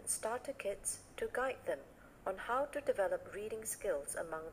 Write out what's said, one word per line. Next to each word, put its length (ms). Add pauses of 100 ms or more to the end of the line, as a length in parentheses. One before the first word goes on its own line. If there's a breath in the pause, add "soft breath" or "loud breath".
starter 480
kits 460 (180)
to 160
guide 320
them 140 (480 loud breath)
on 100
how 280
to 160
develop 520
reading 320
skills 500
among 260 (100)